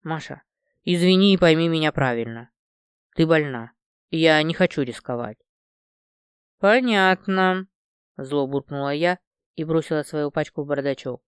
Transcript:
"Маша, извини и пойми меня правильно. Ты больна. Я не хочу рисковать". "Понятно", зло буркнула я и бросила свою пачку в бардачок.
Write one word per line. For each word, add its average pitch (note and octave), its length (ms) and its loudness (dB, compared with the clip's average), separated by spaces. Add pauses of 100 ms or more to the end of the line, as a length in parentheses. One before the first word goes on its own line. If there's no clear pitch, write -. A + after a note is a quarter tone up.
"Маша, D#3 420 -12 (400)
извини F#3 500 4
и F#3+ 40 4
пойми E3 300 4
меня D#3 240 0
правильно. A#2 600 -4 (640)
Ты D#3+ 120 2
больна. C#3+ 460 -2 (380)
Я D#3+ 320 4
не E3 100 -2
хочу F3 300 0
рисковать". A#2+ 540 -8 (1200)
"Понятно", F#3+ 1080 2 (480)
зло C#3 320 -4
буркнула C#3 460 -6
я E3+ 260 -2 (360)
и D#3+ 80 -8
бросила D#3 400 -2
свою D3 280 -6
пачку D3+ 320 -6
в C#3+ 40 -10
бардачок. C#3 600 -4